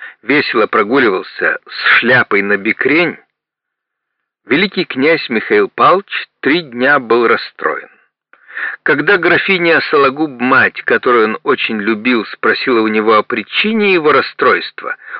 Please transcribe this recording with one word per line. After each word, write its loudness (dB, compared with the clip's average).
весело 0
прогуливался -2
с 0
шляпой 2
на 0
бекрень, -2
великий -2
князь 0
Михаил 0
Павлович 0
три -2
дня 0
был 2
расстроен. -4
Когда 0
графиня 2
Сологуб, 0
мать, 2
которую 2
он -2
очень -2
любил, -2
спросила -2
у 0
него 2
о 4
причине -2
его 2
расстройства, -2